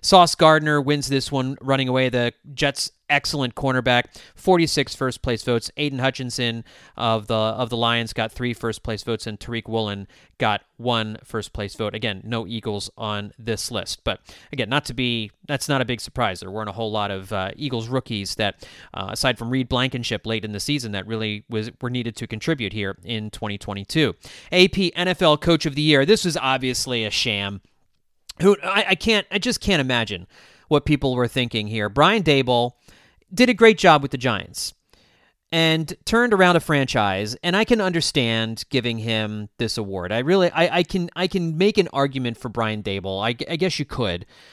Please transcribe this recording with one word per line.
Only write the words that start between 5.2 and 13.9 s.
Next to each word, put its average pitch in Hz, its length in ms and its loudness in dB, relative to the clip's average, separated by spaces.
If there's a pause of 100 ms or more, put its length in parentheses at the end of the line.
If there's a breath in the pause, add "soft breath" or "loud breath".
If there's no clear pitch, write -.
place 120 200 -2
votes. 120 340 -2
Aidan 143 200 -2
Hutchinson 120 640 -2 (320 soft breath)
of 113 300 0
the, 117 80 -2
of 110 380 -2
the 120 60 -4
Lions 117 360 0
got 113 180 -4
three 123 220 -4
first 113 300 -6
place 110 180 -6
votes, 113 240 -6
and 107 140 -10
Tariq 117 280 -8
Woolen 104 400 -4 (300 soft breath)
got 107 240 0 (160)
one 113 460 -2
first - 280 -8
place 101 240 -8
vote. - 200 -4
Again, 104 280 -6
no 113 220 -6
Eagles 104 520 -8
on 104 420 -8
this 110 320 -6
list. - 320 -8